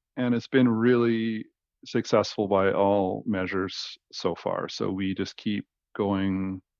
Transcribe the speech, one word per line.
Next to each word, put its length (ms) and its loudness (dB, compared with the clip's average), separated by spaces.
And 200 0
it's 120 -4
been 220 4
really 760 2
successful 600 0
by 240 4
all 540 2
measures 720 -4
so 220 -4
far. 340 -4
So 220 -4
we 240 -2
just 220 -4
keep 280 -4
going, 640 -2